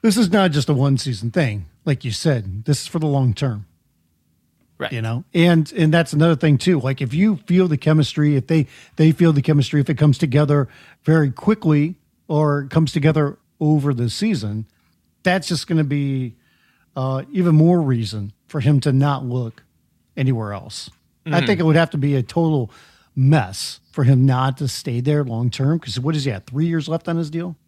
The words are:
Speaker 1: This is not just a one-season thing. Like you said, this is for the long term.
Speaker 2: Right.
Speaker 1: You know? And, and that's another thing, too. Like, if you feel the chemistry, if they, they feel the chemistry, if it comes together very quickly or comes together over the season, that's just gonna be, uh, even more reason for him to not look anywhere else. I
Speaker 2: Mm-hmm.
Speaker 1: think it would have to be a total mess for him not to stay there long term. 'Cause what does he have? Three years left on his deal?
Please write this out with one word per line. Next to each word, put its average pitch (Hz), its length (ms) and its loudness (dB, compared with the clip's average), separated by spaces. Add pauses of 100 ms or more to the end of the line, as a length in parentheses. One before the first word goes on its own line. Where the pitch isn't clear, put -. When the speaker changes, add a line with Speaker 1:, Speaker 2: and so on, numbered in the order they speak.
Speaker 1:
This 214 160 2
is 196 140 2
not 190 200 4
just 143 180 0
a 151 40 2
one-season 127 580 -2
thing. 107 340 -2 (200)
Like 139 180 -2
you 120 80 -6
said, 107 540 -4
this 143 160 -2
is - 60 -14
for 170 120 -8
the 156 60 -2
long 135 300 0
term. 107 300 -6 (1120)
Speaker 2:
Right. - 120 -6
Speaker 1:
You 117 120 -6
know? 113 300 -6
And, 170 440 4
and 156 160 2
that's 170 200 2
another 160 220 4
thing, 143 220 2
too. 175 220 0
Like, 131 220 -4
if 120 120 -6
you 196 220 2 (100)
feel 180 220 2
the 151 100 0
chemistry, 151 580 2
if 131 120 -2
they, 160 180 2 (300)
they 156 160 6
feel 165 200 4
the 143 120 2
chemistry, 147 360 2
if 135 120 0
it 123 80 -2
comes 147 180 4
together 147 500 2 (360)
very 156 260 2
quickly 165 680 0 (320)
or 147 380 0
comes 156 260 0
together 151 460 0 (220)
over 151 340 0
the 120 160 -2
season, 110 560 -4 (560)
that's 185 260 -2
just 165 200 -4
gonna 160 160 0
be, 135 520 -4 (600)
uh, 135 360 -4
even 175 220 2
more 170 260 6
reason 110 540 -4 (140)
for 156 120 -8
him 139 200 2
to 143 120 0
not 135 320 0
look 120 400 -8 (540)
anywhere 117 360 -2
else. - 360 -14 (380)
I - 20 -10
Speaker 2:
Mm-hmm. 175 160 2
Speaker 1:
think 190 140 0
it 170 40 0
would 156 120 4
have 165 160 2
to 151 80 -6
be 143 160 0
a 127 80 0
total 156 480 -2 (440)
mess 131 640 0 (120)
for 147 120 -2
him 131 220 4
not 131 320 0
to 139 100 -4
stay 120 320 -6
there 147 240 0
long 117 280 -4
term. 143 260 -2
'Cause 123 220 -8
what 151 160 -4
does 139 100 -4
he 135 60 -2
have? 95 140 -10
Three 143 200 -4
years 160 240 -4
left 165 180 -6
on 170 100 -4
his 160 120 -6
deal? 165 260 -10 (120)